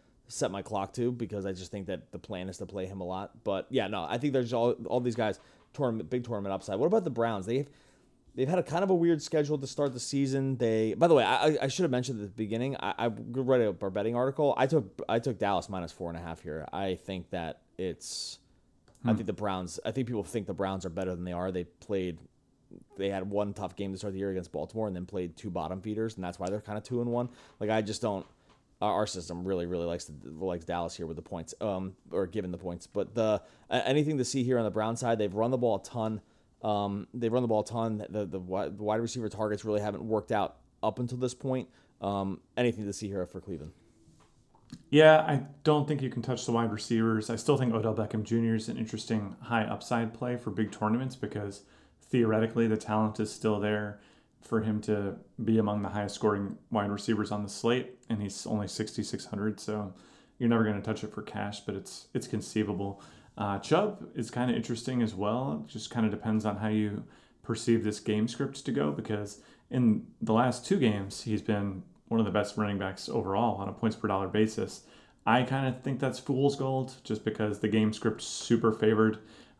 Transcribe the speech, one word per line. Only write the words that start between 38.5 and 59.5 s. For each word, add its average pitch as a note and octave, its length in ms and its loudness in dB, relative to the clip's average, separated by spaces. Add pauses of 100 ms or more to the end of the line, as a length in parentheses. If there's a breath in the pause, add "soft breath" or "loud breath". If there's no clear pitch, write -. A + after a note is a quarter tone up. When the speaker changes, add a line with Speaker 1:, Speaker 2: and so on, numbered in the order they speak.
Speaker 1:
the G2+ 160 -8
wide G#2+ 160 2
receiver A#2 300 -4
targets G#2 340 -2
really G#2 160 2
haven't G2+ 240 -4
worked A2 300 0
out G2+ 240 0 (260)
up G#2+ 160 0
until B2 200 -4
this B2 140 0
point. C3 360 -4 (320 soft breath)
Um, G2 400 -2 (160)
anything A#2 280 2
to G2+ 60 -4
see G#2 160 -8
here F#2+ 180 -2
for - 140 -12
Cleveland? E2 320 -10 (1200)
Speaker 2:
Yeah, D#3 300 12
I D#3 240 0 (180)
don't D3 240 4
think C#3 160 -2
you B2+ 80 -2
can B2 100 -4
touch A#2+ 240 -4
the A#2+ 60 -2
wide A#2 200 2
receivers. A2 600 2
I A2+ 60 -2
still C#3 200 4
think B2 160 2
Odell A2 220 0
Beckham G#2+ 280 -2
Junior A#2 300 2
is A2 160 -2
an - 80 -6
interesting G#2+ 640 -4
high A#2 220 0
upside A2 500 -2
play B2 240 -4
for A2+ 140 -6
big G2+ 200 0
tournaments A#2+ 440 0
because G#2 480 -8 (400 soft breath)
theoretically A2+ 640 4
the A2 100 4
talent G#2+ 420 0
is G#2+ 120 0
still G#2+ 280 0
there G#2 400 -2 (420 soft breath)
for A2 200 0
him G#2+ 200 0
to G#2 340 0 (280)
be A2 140 4
among G#2 240 2
the G2 80 -4
highest G2+ 260 -4
scoring G2+ 420 0 (120)
wide G2+ 220 2
receivers G#2 400 0
on G#2 100 -2
the G2+ 80 -6
slate, B2 480 0 (120)
and G#2 120 -2
he's G2 240 -6
only G#2 220 -2
sixty-six - 580 -6
hundred, G#2 340 -4